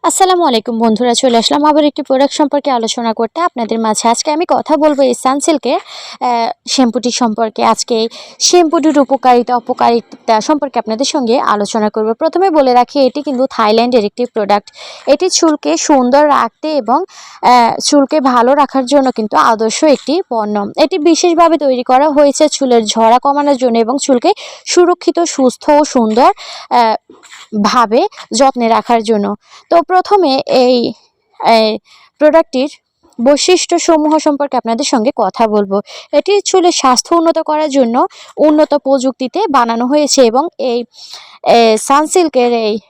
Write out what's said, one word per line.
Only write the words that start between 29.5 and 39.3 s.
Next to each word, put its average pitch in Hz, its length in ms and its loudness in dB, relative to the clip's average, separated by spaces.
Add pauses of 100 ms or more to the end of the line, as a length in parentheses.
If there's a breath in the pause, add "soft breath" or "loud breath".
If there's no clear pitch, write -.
তো 339 120 4
প্রথমে 359 640 0
এই, 247 480 0 (460 soft breath)
এই 220 380 2 (400 soft breath)
প্রোডাক্টটির 302 520 0 (520)
বৈশিষ্ট্যসমূহ 311 960 2
সম্পর্কে 285 400 -2
আপনাদের 233 280 -4
সঙ্গে 254 300 -2
কথা 220 320 0
বলবো। 208 340 0 (300 loud breath)
এটি 381 300 0
চুলের 349 300 2
স্বাস্থ্য 262 440 0
উন্নত 330 240 2
করার 311 300 -2
জন্য 269 380 0 (300 loud breath)
উন্নত 302 360 2
প্রযুক্তিতে 269 760 -2